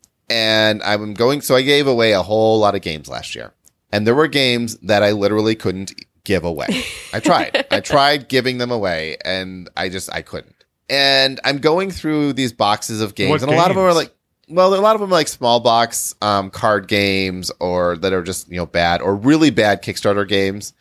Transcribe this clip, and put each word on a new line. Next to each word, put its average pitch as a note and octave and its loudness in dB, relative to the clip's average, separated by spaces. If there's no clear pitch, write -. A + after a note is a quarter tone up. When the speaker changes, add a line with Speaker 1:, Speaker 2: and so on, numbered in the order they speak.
Speaker 1:
and A2 2
I'm G#2 -4
going, B2+ 0
so C3+ 0
I C3 2
gave C#3+ 2
away A#2 4
a F#2 2
whole A2 2
lot G2+ 2
of G2 -4
games D#2 -8
last A#1+ -12
year. A#1 -16
And G#2 0
there A#2 4
were D#3 4
games B2 0
that G2+ 2
I G#2 4
literally G#2+ 2
couldn't F#2+ -6
give F2+ 0
away. D#2+ -4
I - -4
tried. - 0
Speaker 2:
<laughs> - -4
Speaker 1:
I G3+ 0
tried C#3+ 2
giving B2+ 0
them B2 -4
away, F2 -4
and F#2 -8
I F#2+ -4
just, F#2 -10
I E2 -6
couldn't. - -16
And C3+ 2
I'm C#3 -2
going E3 2
through D3+ -2
these B2+ -2
boxes G#2+ -2
of G#2 -4
games, G2+ 0
Speaker 3:
What D3+ 0
Speaker 1:
and C3+ 0
a D3+ 4
lot F3 4
of F#3+ 0
them F#3+ 2
are - 4
Speaker 3:
games? E3+ 4
Speaker 1:
like, D3+ -2
well, F#3 4
a - 2
lot G#3 4
of G#3+ -2
them G3 -6
are, - 0
like, D#3 2
small A#2+ 0
box, A#2 0
um, G2+ 0
card G#2 0
games, F#2+ -2
or F2+ -2
that F#2 -2
are F#2 -2
just, F2+ -10
you F2 -10
know, E2+ -4
bad, E2+ 0
or G2 0
really D3 4
bad G#2 2
Kickstarter G2+ -2
games, G2 -2